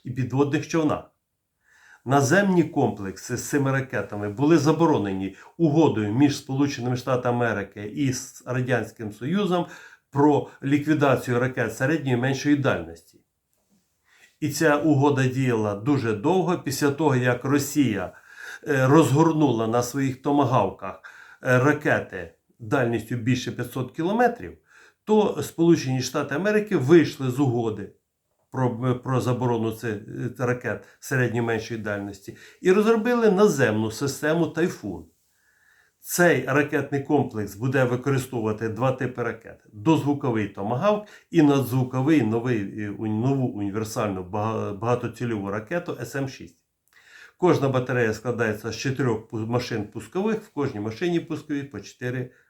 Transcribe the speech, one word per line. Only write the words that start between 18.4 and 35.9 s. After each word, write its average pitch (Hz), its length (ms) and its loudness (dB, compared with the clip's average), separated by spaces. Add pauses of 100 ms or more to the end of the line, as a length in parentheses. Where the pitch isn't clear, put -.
е, 135 180 2
розгорнула 143 800 4
на 117 160 0
своїх 135 400 -4
томагавках, 113 800 0 (400)
е, 127 160 4
ракети 127 760 0 (240)
дальністю 117 580 -2
більше 117 360 -2
п'ятсот 123 400 -8
кілометрів, 202 680 0 (460)
то 202 380 2
Сполучені 135 600 2
Штати - 320 -4
Америки 208 420 0
вийшли 139 540 4
з 123 100 -2
угоди 113 520 -2 (580)
про, 123 440 -2 (100)
про 131 160 0
заборону 113 520 -2
ци-, 113 160 -8 (520)
е, 127 60 -2
ракет 120 380 -4 (160)
середньої 120 440 -2
і - 20 -2
меншої 113 340 -4
дальності 101 560 -8 (240)
і 180 120 2
розробили 220 580 4
наземну 135 600 4
систему 151 560 -2
«Тайфун». 156 580 -4 (1000)